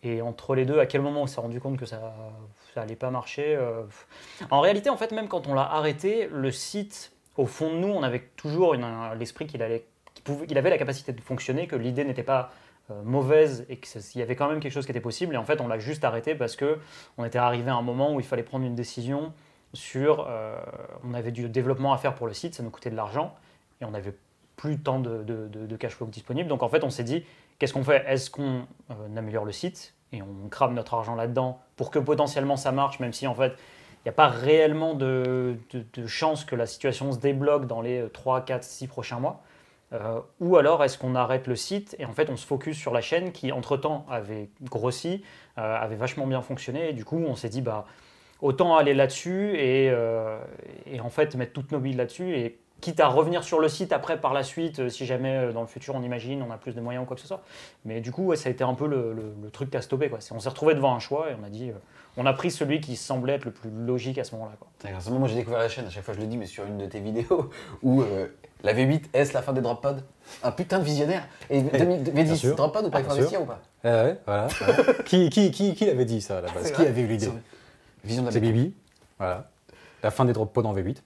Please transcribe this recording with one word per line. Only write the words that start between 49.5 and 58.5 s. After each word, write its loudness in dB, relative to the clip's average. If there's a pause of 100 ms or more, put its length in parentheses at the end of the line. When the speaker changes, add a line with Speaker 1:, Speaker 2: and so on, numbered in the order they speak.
Speaker 1:
et, 4
euh, 0 (480)
et -10
en -6
fait 2
mettre -4
toutes -6
nos -2
billes -2
là-dessus -2
et -4 (240)
quitte -4
à 10
revenir 4
sur 2
le 6
site -2
après, 0
par 2
la 0
suite, -6
euh, 0
si -8
jamais, -2
euh, 0
dans -4
le -6
futur, -10
on -4
imagine, -6
on -8
a -10
plus -10
de -8
moyens -6
ou -8
quoi -8
que -16
ce -20
soit. -10 (440)
Mais -6
du -8
coup, -4
ouais, 4
ça -2
a 0